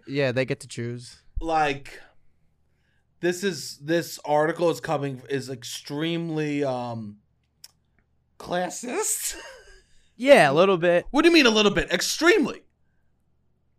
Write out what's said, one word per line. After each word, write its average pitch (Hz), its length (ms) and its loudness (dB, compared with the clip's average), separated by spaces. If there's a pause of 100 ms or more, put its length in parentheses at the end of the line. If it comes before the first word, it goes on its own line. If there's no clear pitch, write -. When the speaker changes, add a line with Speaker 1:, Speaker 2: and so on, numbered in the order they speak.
Speaker 1:
Yeah, 139 180 -2
yeah, 127 60 0
they 131 140 0
get 139 160 -6
to 127 60 -20
choose. 120 540 -12 (180)
Speaker 2:
like, 156 640 -2 (1200)
this 175 220 -2
is, 165 360 -6
this 160 460 -4
article 160 440 0
is 156 100 -2
coming, 139 500 -6
is 131 200 -6
extremely, 151 1120 -6
um, 120 540 -6 (1200)
classist. 180 1000 -6
<laughs> - 40 -20 (720)
Speaker 1:
Yeah, 226 320 8
a 135 40 2
little 185 240 4
bit. 175 340 2
Speaker 2:
What 302 120 4
do 339 40 6
you 339 60 8
mean 302 120 8
a 233 40 6
little 214 240 4
bit? 151 180 -2
Extremely. 294 720 0 (1160)